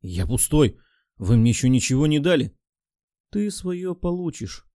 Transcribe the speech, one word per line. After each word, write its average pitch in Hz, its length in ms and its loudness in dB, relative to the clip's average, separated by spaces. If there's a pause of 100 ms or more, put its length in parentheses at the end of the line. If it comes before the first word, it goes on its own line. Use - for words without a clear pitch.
Я 90 260 -6
пустой. 127 520 2 (400)
Вы 101 180 2
мне 113 140 6
ещё 127 180 0
ничего 131 380 2
не 151 120 2
дали". 143 380 0 (720)
"Ты 208 200 -4
своё 180 440 -8
получишь. 175 800 -6